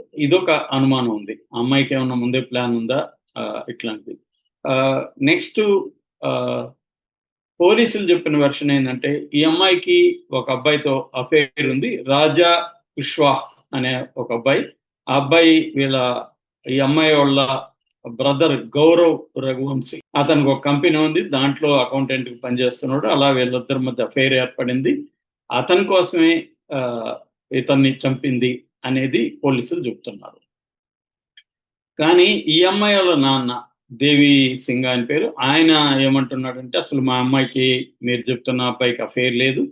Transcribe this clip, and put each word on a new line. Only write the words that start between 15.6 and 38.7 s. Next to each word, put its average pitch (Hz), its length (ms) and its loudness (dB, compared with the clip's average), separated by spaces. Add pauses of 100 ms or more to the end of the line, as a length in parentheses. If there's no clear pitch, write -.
వీళ్ళ, 131 480 -2 (460)
ఈ 131 100 0
అమ్మాయి 151 360 4
వాళ్ళ 135 440 2 (500)
బ్రదర్ 139 420 0
గౌరవ్ 151 880 2
రఘువంశీ, 131 640 -6 (160)
అతనికి 143 320 2
ఒక 135 160 -2
కంపెనీ 147 320 2
ఉంది, 156 240 0
దాంట్లో 143 580 0
అకౌంటెంట్ 131 500 -2
కి 120 60 -16
పనిచేస్తున్నాడు. 127 720 -4
అలా 143 220 2
వీళ్ళిద్దరి 127 500 -2
మధ్య 127 240 -4
అఫైర్ 131 300 0
ఏర్పడింది, 127 720 -2 (540)
అతని 180 280 2
కోసమే, 175 600 2 (280)
ఆ, 120 420 -6 (360)
ఇతన్ని 135 460 2 (100)
చంపింది 127 560 -2 (220)
అనేది 135 440 -2
పోలీసులు 135 580 -2
చెప్తున్నారు. - 520 -14 (1600)
కానీ 175 260 6
ఈ 175 380 2
అమ్మాయి 208 320 2
వాళ్ళ 180 200 2
నాన్న 131 460 0 (300)
దేవి 139 640 4
సింగ్ 127 300 -4
ఆయన 123 180 -2
పేరు, 160 360 -4
ఆయన 147 640 2
ఏమంటున్నాడంటే, 131 760 -2
"అసలు 165 240 -4
మా 131 140 0
అమ్మాయికి, 127 720 0 (140)
మీరు 123 280 -4
చెప్తున్న 127 300 -4
అబ్బాయికి 120 400 -2